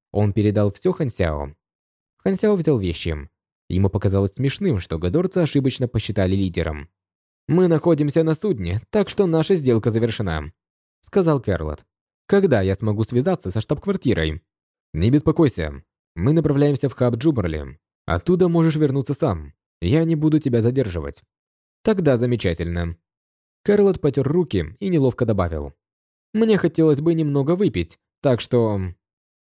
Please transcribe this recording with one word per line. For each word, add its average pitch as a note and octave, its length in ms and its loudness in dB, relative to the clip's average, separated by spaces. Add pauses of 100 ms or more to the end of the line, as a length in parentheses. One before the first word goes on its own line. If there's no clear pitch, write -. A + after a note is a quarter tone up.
(120)
Он G#2 200 0
передал G#2 400 2
всё F#3 200 -2
Хан D3 180 -4
Сяо. D2+ 440 -4 (720)
Хан G3 120 0
Сяо G#3 180 2
взял D#3 240 0
вещи. E2 500 -4 (400)
Ему F#2 200 0
показалось G2 460 0
смешным, C3+ 440 -2
что E2+ 200 -6
Гадорца D#3+ 440 -2
ошибочно C3 460 -2
посчитали G2 480 -2
лидером. E2 520 -4 (600)
"Мы F3+ 180 4
находимся D#3+ 560 2
на D#3+ 120 0
судне, A2 460 -4 (100)
так G#3 180 0
что - 180 0
наша D#3+ 300 2
сделка B2 340 2
завершена", G#2 640 -4 (480)
сказал E3 400 0
Кэрлот. D#2+ 440 -4 (420)
"Когда F#3 360 4
я F#2+ 140 2
смогу G#2+ 260 -2
связаться B2 480 -2
со A2 100 -2
штаб-квартирой?" G#2+ 800 -2 (540)
"Не E2+ 160 2
беспокойся, C3+ 720 0 (320)
мы F2+ 180 0
направляемся D3 560 2
в A#2+ 40 -4
хаб B2 240 0
Джуберли. F2 640 -2 (260)
Оттуда F3 420 0
можешь E3 280 2
вернуться C#3 380 0
сам. D#2+ 380 -4 (280)
Я C3 240 2
не E3 100 0
буду D3+ 240 2
тебя A#2+ 240 0
задерживать". G2 600 -4 (600)
"Тогда F3 340 2
замечательно". F2 800 -2 (680)
Кэрлот G3+ 360 2
потёр C3+ 280 0
руки C#3+ 500 -2
и G3 100 -6
неловко C3+ 380 0
добавил: E2 460 -2 (600)
"Мне A3 240 2
хотелось D#3+ 440 2
бы E3 140 2
немного D3 420 0
выпить, D3 420 -2 (220)
так B2+ 200 0
что". A2 400 0 (600)